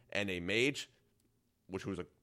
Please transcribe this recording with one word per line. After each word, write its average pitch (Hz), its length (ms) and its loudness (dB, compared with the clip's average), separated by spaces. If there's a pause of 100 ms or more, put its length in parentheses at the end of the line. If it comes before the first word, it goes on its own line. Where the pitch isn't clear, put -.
(120)
and 101 180 0
a 90 120 0
mage, 113 480 2 (800)
which 95 180 -4
was, 92 140 -2
a, 90 60 -4 (180)